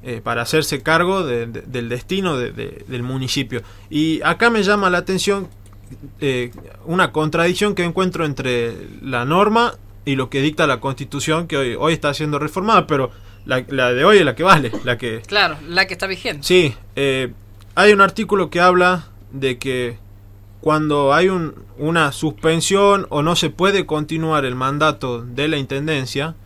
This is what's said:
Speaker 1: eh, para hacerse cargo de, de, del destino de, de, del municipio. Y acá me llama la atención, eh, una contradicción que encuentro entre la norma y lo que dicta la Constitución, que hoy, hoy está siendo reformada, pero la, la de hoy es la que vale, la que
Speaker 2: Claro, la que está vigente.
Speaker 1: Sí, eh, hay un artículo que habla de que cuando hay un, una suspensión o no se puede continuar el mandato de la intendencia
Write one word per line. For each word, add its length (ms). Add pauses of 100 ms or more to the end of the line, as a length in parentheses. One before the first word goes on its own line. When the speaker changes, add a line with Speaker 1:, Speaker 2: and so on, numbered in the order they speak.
Speaker 1:
eh, 200
para 200
hacerse 400
cargo 420
de, 220
de, 160
del 260
destino 480
de, 160
de, 360
del 140
municipio. 600 (280)
Y 320
acá 280
me 120
llama 280
la 80
atención, 500 (720)
eh, 300 (340)
una 280
contradicción 640
que 100
encuentro 400
entre 500 (280)
la 240
norma 480 (300)
y 120
lo 120
que 120
dicta 260
la 140
Constitución, 680
que 100
hoy, 220
hoy 140
está 220
siendo 260
reformada, 480
pero 220 (340)
la, 240
la 240
de 120
hoy 140
es 60
la 100
que 80
vale, 300 (120)
la 140
que 280
Speaker 2:
Claro, 300 (120)
la 180
que 80
está 140
vigente. 340
Speaker 1:
Sí, 320 (220)
eh, 360 (440)
hay 160
un 80
artículo 500
que 100
habla 460 (240)
de 280
que 400 (640)
cuando 520
hay 160
un, 260 (220)
una 360
suspensión 1000
o 120
no 120
se 160
puede 340
continuar 600
el 100
mandato 680
de 260
la 80
intendencia 880